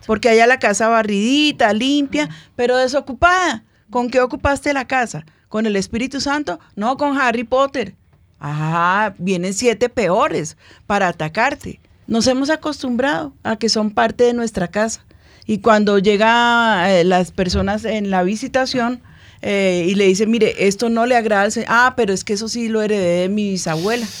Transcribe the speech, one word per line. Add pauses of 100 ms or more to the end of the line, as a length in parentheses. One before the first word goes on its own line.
porque
hay
a
la
casa
barridita,
limpia, (260)
pero
desocupada. (260)
¿Con
qué
ocupaste
la
casa? (240)
¿Con
el
Espíritu
Santo? (160)
No,
con
Harry
Potter. (440)
Ah,
vienen
siete
peores (300)
para
atacarte. (260)
Nos
hemos
acostumbrado
a
que
son
parte
de
nuestra
casa. (420)
Y
cuando
llega,
eh,
las
personas
en
la
visitación, (420)
eh,
y
le
dicen,
"Mire,
esto
no
le
agrada
al
Señor".
"Ah,
pero
es
que
eso
sí
lo
heredé
de
mi
bisabuela". (140)